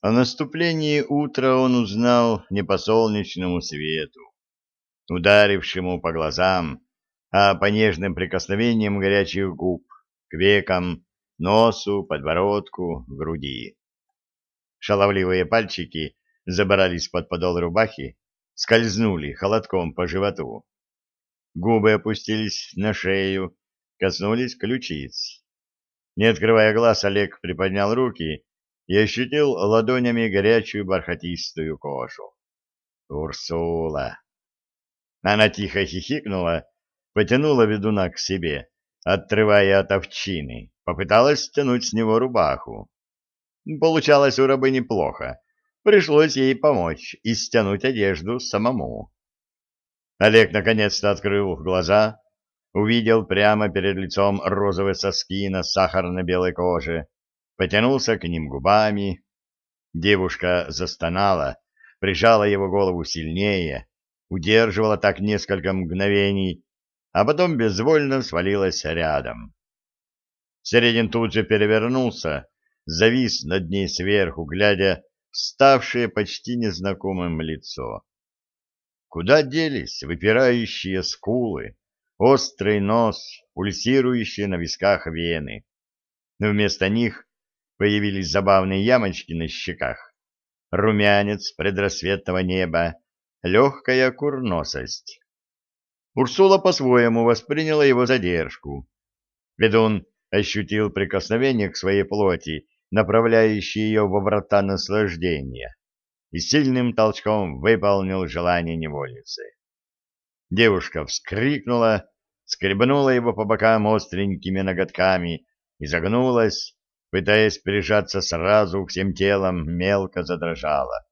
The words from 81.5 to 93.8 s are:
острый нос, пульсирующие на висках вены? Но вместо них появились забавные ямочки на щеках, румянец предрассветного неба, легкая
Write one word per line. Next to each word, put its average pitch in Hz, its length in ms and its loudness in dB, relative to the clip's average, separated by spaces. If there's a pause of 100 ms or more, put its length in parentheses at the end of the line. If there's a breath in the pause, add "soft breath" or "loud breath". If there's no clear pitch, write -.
острый 107 640 2
нос, 107 600 -2 (120)
пульсирующие 110 920 -2
на 95 100 -4
висках 85 500 -2
вены? 80 580 -6 (720)
Но 104 100 0
вместо 104 400 0
них 113 360 -2 (520)
появились 101 540 -2
забавные 95 540 2
ямочки 107 480 0
на 82 140 -6
щеках, - 640 -10 (580)
румянец 101 800 2
предрассветного 95 880 -2
неба, 87 560 -2 (480)
легкая 127 680 2